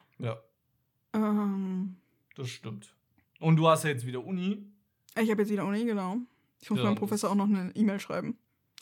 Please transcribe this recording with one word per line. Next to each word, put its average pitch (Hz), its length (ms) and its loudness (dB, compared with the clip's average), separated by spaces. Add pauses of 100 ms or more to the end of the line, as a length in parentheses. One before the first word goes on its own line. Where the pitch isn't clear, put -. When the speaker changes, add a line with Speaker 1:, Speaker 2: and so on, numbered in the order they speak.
(180)
Speaker 1:
Ja. 113 200 -4 (760)
Speaker 2:
Ähm. 196 840 0 (380)
Speaker 1:
Das 127 160 -8
stimmt. - 420 -14 (460)
Und 160 180 4
du 160 120 6
hast 160 160 6
ja 156 60 2
jetzt 123 140 -4
wieder 123 200 -6
Uni. 190 420 -4 (520)
Speaker 2:
Ich 226 120 2
hab 208 80 2
jetzt 208 120 2
wieder 196 140 -2
Uni, 208 200 -2
genau. 202 320 -2 (440)
Ich - 80 -20
muss 208 100 0
Speaker 1:
Ja, - 60 0
Speaker 2:
meinem 208 120 4
Speaker 1:
das - 40 -6
Speaker 2:
Professor 208 300 0
auch 196 60 0
noch 202 100 2
eine 190 280 0
E-Mail 202 260 2
schreiben. - 360 -6 (460)